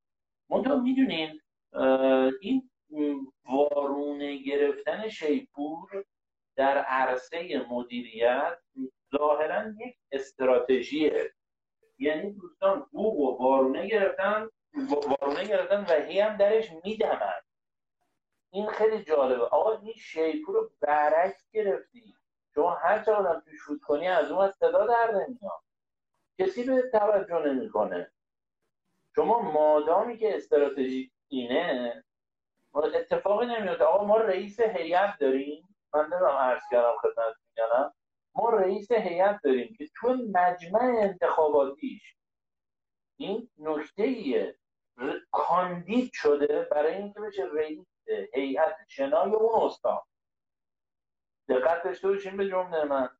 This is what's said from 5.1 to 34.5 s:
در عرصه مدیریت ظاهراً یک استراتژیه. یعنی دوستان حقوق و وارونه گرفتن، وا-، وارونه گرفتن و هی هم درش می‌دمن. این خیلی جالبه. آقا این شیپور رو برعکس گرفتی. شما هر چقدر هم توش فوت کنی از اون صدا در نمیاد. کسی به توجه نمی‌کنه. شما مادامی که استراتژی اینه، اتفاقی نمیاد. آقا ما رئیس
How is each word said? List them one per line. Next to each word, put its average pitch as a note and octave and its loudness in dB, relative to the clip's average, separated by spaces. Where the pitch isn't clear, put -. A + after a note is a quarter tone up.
در C3+ 2
عرصه C3 -4
مدیریت B2 -2
ظاهراً D3+ 0
یک A3+ -14
استراتژیه. C3 0
یعنی C#4 -4
دوستان G3 -2
حقوق G3 -4
و B2+ 0
وارونه C3+ 2
گرفتن، G#3 0
وا-، C#4 -2
وارونه D3 -2
گرفتن G3 0
و E3+ 4
هی F3+ 0
هم G#3+ 0
درش G#3 2
می‌دمن. C#3 -2
این G3+ -6
خیلی G#3+ 0
جالبه. B2+ 2
آقا D#3+ 2
این G#3+ -10
شیپور D#3+ -4
رو A3 -2
برعکس D3+ 2
گرفتی. G#3+ -4
شما D#3+ 2
هر F#3 0
چقدر G#3 2
هم D3+ -6
توش - -20
فوت D3 -8
کنی D#3 -2
از D#3 2
اون F#3+ 2
صدا F3+ 2
در A#3 2
نمیاد. G3 -6
کسی F#3+ -2
به B3+ 0
توجه G3 2
نمی‌کنه. G#2+ -2
شما G3+ 2
مادامی D3+ 4
که G#3+ 0
استراتژی C3 0
اینه، B2+ -4
اتفاقی E3+ 0
نمیاد. G3 -4
آقا F3+ 4
ما G#3 4
رئیس G3+ 0